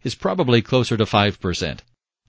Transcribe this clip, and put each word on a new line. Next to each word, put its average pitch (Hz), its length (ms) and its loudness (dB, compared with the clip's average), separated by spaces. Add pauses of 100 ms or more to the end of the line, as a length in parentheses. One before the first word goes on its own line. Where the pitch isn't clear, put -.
is 120 100 -6
probably 147 480 0
closer 123 340 0
to 107 80 2
five 104 360 0
percent. 85 420 -6 (460)